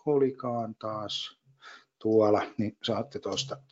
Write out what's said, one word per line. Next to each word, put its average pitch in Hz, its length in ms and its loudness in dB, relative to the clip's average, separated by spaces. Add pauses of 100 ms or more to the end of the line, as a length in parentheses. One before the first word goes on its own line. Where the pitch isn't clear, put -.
olikaan 127 680 0
taas? 110 680 -8 (580)
Tuolla, 107 440 6 (160)
niin 107 240 -2
saatte 110 360 -4
tuosta - 380 -6 (160)